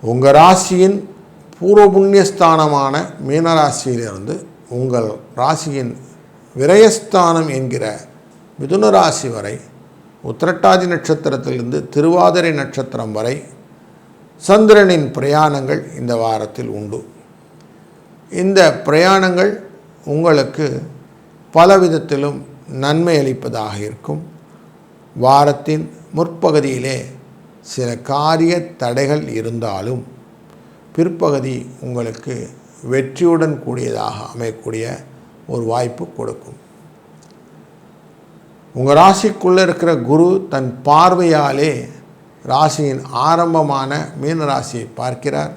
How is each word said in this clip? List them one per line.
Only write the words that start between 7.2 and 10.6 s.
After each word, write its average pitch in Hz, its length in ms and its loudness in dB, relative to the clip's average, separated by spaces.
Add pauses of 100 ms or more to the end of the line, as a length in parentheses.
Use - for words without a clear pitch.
என்கிற 123 500 -6 (600)
மிதுன 190 300 2
ராசி 165 380 2
வரை, 107 300 -10 (680)
உத்திரட்டாதி 180 640 0